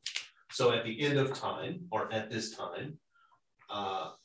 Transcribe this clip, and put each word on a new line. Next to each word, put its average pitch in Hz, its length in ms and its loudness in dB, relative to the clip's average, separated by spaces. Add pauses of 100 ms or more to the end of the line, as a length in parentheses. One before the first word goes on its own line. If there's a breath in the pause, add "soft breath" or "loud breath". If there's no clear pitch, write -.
(520 loud breath)
So 123 200 6
at 113 120 2
the 113 160 -2
end 143 160 4
of - 220 6
time, - 440 -4 (100)
or 110 200 0
at 107 160 0
this - 280 -4
time, - 420 -6 (720 soft breath)
uh, 95 400 -2 (140)